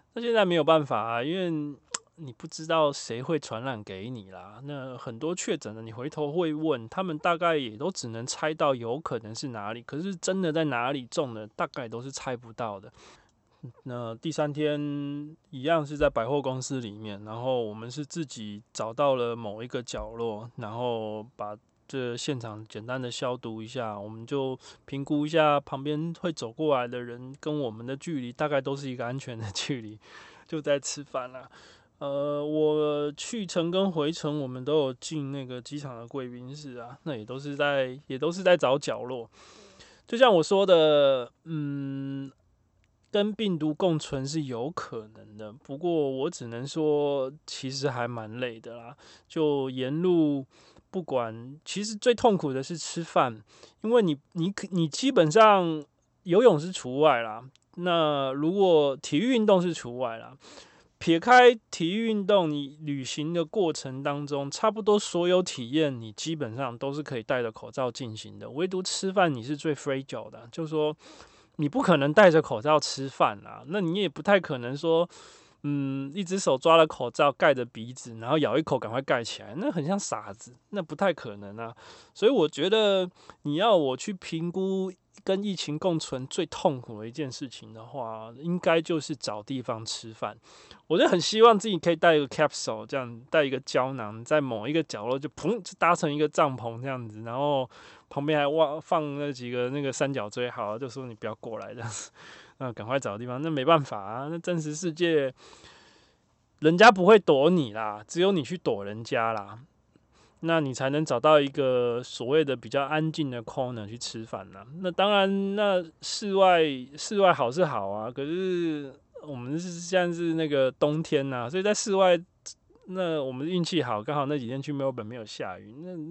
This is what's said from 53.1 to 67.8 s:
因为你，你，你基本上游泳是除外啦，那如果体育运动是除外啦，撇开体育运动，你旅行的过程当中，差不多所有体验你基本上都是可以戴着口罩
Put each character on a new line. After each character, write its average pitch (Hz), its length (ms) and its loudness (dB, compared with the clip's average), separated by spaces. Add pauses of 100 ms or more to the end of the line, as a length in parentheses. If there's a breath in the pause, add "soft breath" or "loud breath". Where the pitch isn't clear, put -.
因 220 100 -2
为 247 100 6
你， 160 160 2 (160)
你， 175 180 -2 (200)
你 170 180 2
基 262 200 0
本 175 220 6
上 185 500 6 (420)
游 185 200 4
泳 190 160 8
是 170 100 -6
除 131 300 -6
外 143 220 6
啦， 113 200 -8 (340)
那 151 580 0
如 147 180 0
果 160 460 4
体 - 220 0
育 254 160 2
运 220 100 2
动 196 160 8
是 175 120 0
除 123 260 -10
外 117 180 -6
啦， 117 180 -16 (640 loud breath)
撇 165 220 4
开 247 340 10 (160)
体 165 200 -4
育 226 180 -2
运 208 180 0
动， 180 240 4
你 147 320 -6
旅 143 220 -4
行 151 300 -6
的 170 100 0
过 165 300 0
程 131 280 -10
当 143 240 -4
中， 139 240 -4
差 220 220 0
不 220 100 -6
多 208 160 4
所 175 300 0
有 180 160 6
体 123 280 -8
验 143 280 0
你 113 140 -12
基 160 220 -6
本 120 200 -6
上 127 220 -6
都 139 160 -4
是 147 100 -6
可 139 140 -8
以 113 40 -6
戴 127 220 0
着 113 80 -4
口 - 180 -16
罩 123 220 -4